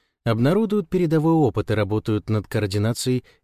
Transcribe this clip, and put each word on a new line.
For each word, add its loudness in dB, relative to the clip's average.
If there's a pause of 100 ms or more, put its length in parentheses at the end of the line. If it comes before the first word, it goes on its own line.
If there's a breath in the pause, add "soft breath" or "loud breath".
(240)
обнародуют 0
передовой 2
опыт 0
и 0
работают -2
над -2
координацией -2 (200 soft breath)